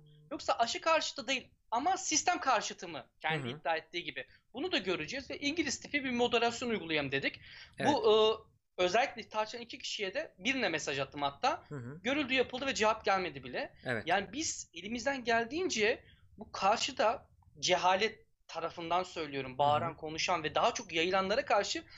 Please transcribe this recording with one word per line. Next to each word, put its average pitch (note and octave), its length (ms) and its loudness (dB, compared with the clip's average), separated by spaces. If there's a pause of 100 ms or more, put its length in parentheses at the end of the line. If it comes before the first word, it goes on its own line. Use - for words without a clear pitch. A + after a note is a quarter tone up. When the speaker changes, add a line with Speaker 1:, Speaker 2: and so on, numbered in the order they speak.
(320)
Speaker 1:
Yoksa D#4 220 -2
aşı A#3 280 0
karşıtı D4+ 460 2
değil C4 200 -2 (240)
ama D#4+ 260 2
sistem F4 420 0
karşıtı G#3 480 0
mı? D3+ 180 -10 (160)
Kendi D3+ 280 -2
Speaker 2:
Hı B2+ 40 -6
hı. D3+ 60 -8
Speaker 1:
iddia E3 180 0
ettiği D#3+ 260 -8
gibi. C#3 220 -8 (280)
Bunu E4 180 -4
da D#4+ 60 0
göreceğiz F3+ 520 -4
ve C#4 100 -8
İngiliz D4 400 -2
tipi C#4+ 240 -4
bir C4 80 -2
moderasyon A#3+ 580 2
uygulayalım D#3+ 420 0
dedik. F3+ 280 0 (400)
Speaker 2:
Evet. C#4 140 4
Speaker 1:
Bu, A3 180 4
e, - 20 8 (640)
özellikle G#3 520 2
tartışan A3 320 -4
iki A#3+ 180 -12
kişiye F#3+ 340 -6
de - 240 -6
birine A#3 320 0
mesaj D3+ 300 -2
attım D3 220 -4
hatta. A#3 480 0
Speaker 2:
Hı D3 60 -12
hı. C3+ 280 -10
Speaker 1:
Görüldü, C4 300 0
yapıldı B3+ 320 0
ve C4 100 -2
cevap G#3+ 300 2
gelmedi F3 380 0
bile. D3+ 300 -8 (120)
Speaker 2:
Evet. A2+ 200 0
Speaker 1:
Yani F#3+ 280 2
biz - 400 -6
elimizden A#3+ 500 -4
geldiğince A#3+ 800 0 (340)
bu - 140 -16
karşıda A#3+ 760 2 (320)
cehalet F3+ 640 2 (220)
tarafından E3 560 -2
söylüyorum, C#3 480 -6
Speaker 2:
Hı B2+ 40 -12
hı. - 20 -8
Speaker 1:
bağıran, D3 400 2
konuşan D#3+ 460 -2
ve D#3 120 -2
daha G3 180 4
çok F#3+ 200 -8
yayılanlara F#3+ 520 2
karşı A3+ 380 2 (140)